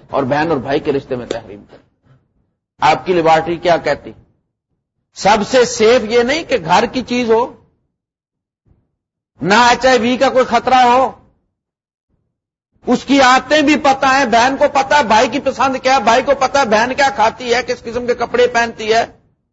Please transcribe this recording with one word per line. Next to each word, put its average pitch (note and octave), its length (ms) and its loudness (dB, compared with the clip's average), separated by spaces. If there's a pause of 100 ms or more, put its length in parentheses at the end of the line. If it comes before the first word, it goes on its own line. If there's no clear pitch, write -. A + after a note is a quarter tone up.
اور C3+ 140 -4
بہن D3 260 -2
اور D#3 80 -2
بھائی C3+ 220 -4
کے C#3+ 120 -4
رشتے C3+ 240 -6
میں A#2+ 100 -12
تحریم G#2 380 -18
کریں - 200 -20
گے؟ - 300 -20 (680)
آپ D3+ 260 0
کی F#3 80 -2
لیبارٹی D#3+ 420 2
کیا E3 220 0
کہتی؟ C#3+ 340 -6 (1000)
سب G#3 240 0 (100)
سے B3 180 2
سیف A#3 380 2
یہ A#3 200 0
نہیں D4 200 -4
کہ - 220 -4
گھر F#3+ 200 2
کی B3+ 160 -6
چیز A#3+ 300 -4
ہو، B3 320 -2 (1800)
نہ F3+ 120 0
ایچ B3 320 2
آئی B3+ 140 4
وی A#3+ 180 -2
کا C4 120 0
کوئی A#3+ 160 0
خطرہ B3 380 0
ہو، A#3+ 280 2 (1800)
اس A#3+ 180 0
کی C4+ 160 2
عادتیں C4 400 2
بھی D4 180 2
پتہ C4+ 260 0
ہیں، C4+ 200 0
بہن A#3+ 320 0
کو D4 160 2
پتہ C4+ 220 -2
ہے D4 80 2
بھائی A3 260 2
کی C4 100 -6
پسند B3+ 440 -4
کیا C4 140 2
ہے، A#3+ 60 -2
بھائی A#3 200 2
کو C4+ 160 -2
پتہ C4 180 -2
ہے C#4 80 2
بہن A3 280 -2
کیا C#4 220 0
کھاتی A#3 380 -2
ہے، B3 100 0
کس A#3+ 200 -8
قسم A#3 240 -8
کے A#3+ 60 -2
کپڑے A#3 340 0
پہنتی A3+ 460 -2
ہے، - 280 -2 (320)